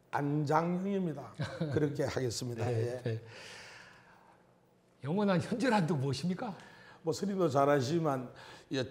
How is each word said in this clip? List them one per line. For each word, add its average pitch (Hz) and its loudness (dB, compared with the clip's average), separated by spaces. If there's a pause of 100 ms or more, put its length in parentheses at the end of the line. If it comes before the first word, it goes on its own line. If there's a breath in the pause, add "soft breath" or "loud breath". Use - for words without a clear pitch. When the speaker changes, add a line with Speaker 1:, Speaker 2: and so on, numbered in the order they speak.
(120)
Speaker 1:
안장형입니다. 156 0
Speaker 2:
<laughs> - -4
Speaker 1:
그렇게 147 2
하겠습니다. 120 -2
Speaker 2:
네, 117 0
Speaker 1:
예. 123 -10
Speaker 2:
네. 113 -4 (1800 loud breath)
영원한 185 2
현재란 214 2
또 170 2
무엇입니까? 170 -2 (480 loud breath)
Speaker 1:
뭐 160 0
스님도 190 0
잘 139 6
아시지만 139 2 (380 loud breath)
이 135 0